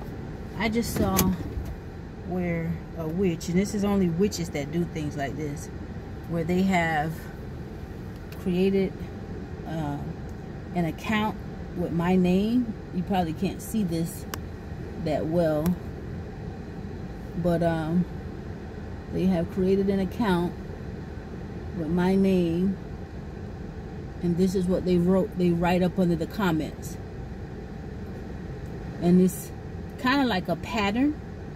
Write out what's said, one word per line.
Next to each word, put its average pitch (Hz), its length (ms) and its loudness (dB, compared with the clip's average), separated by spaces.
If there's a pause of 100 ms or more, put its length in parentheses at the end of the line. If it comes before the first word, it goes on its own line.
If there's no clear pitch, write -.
(580)
I 208 120 2
just 226 260 0
saw 196 200 2 (1120)
where 170 440 0 (260)
a 165 100 -4
witch, 170 400 2
and 175 120 4
this 208 160 2
is 196 80 2
only 196 260 4
witches 170 400 2
that 147 220 -4
do 170 140 2
things 151 300 -4
like 139 220 -2
this, 147 300 -4 (640)
where 165 140 0
they 180 200 4
have 165 480 4 (1300)
created, 190 520 2 (760)
uh, 151 300 -2 (760)
an 175 120 2
account 214 500 0 (400)
with 170 160 -2
my 170 240 4
name. 208 580 4 (220)
You 180 80 0
probably 180 300 2
can't - 280 -2
see 220 220 0
this 165 420 -2 (800)
that 151 220 0
well, 156 400 4 (1800)
but, 170 180 4
um, 165 440 2 (1080)
they 170 140 0
have 175 260 2
created 196 380 4
an 196 100 4
account 180 540 2 (1200)
with 160 120 -2
my 180 260 4
name, 185 600 4 (1500)
and 175 140 2
this 185 180 4
is 185 120 4
what 180 180 2
they 180 120 6
wrote, 180 400 4
they 180 120 6
write 175 340 4
up 180 160 2
under 175 160 6
the 160 120 0
comments. 160 680 0 (2000)
And 175 180 8
it's - 320 4 (480)
kinda 262 260 4
like 190 220 0
a 170 80 2
pattern. 220 580 2 (420)